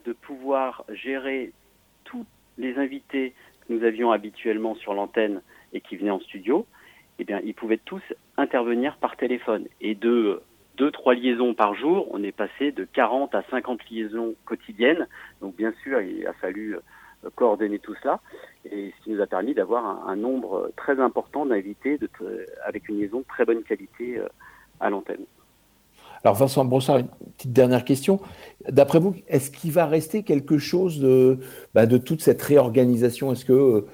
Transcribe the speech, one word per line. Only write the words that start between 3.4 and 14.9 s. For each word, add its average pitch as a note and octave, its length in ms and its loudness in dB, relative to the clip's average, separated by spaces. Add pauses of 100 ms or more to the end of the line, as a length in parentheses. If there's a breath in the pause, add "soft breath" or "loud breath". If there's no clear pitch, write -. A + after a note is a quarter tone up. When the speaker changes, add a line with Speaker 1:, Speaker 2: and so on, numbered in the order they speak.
Speaker 1:
que A#2+ 80 -4
nous A2+ 80 -2
avions A#2 300 2
habituellement G#2+ 640 -4
sur G2+ 180 -8
l'antenne G2+ 480 -2 (300 soft breath)
et G2 80 -8
qui - 160 -16
venaient G2 160 -2
en - 80 -4
studio, G#2 440 -2 (540 soft breath)
eh - 60 -8
bien, G2+ 200 -6
ils G#2+ 100 -8
pouvaient A2+ 300 -2
tous F#3+ 180 -12 (340)
intervenir B2+ 600 -2
par - 180 -4
téléphone. A#2+ 480 -4 (160)
Et G#2 160 -4
de A2+ 460 0 (340)
deux, D3 160 0
trois B2+ 220 2
liaisons B2 400 0
par G#2 200 2
jour, D#3+ 380 0
on G2+ 100 -6
est G2 80 -4
passé C3+ 400 -4
de G2 140 -10
quarante C3 500 -2
à G2 160 -2
cinquante B2 300 -6 (100)
liaisons A2+ 540 -8
quotidiennes. A#2+ 640 -2 (320 loud breath)